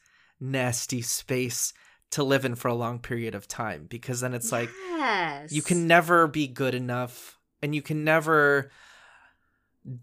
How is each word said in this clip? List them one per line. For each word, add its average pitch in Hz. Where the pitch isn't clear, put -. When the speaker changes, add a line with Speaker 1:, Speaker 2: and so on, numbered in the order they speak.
Speaker 1:
nasty 127
space 123
to 147
live 135
in 127
for 123
a 120
long 120
period 117
of 101
time, 90
because 120
then 123
it's 117
like, 120
Speaker 2:
Yes. 175
Speaker 1:
you 147
can 175
never 170
be 147
good 127
enough, 123
and 147
you 147
can 151
never 151